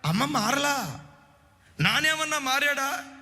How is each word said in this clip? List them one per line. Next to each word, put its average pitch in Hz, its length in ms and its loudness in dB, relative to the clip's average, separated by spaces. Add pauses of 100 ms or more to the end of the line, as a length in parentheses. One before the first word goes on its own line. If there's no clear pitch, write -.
అమ్మ 190 200 2
మారలా. 269 800 0 (760)
నానేమన్నా 302 580 2
మారాడా? 277 640 0 (180)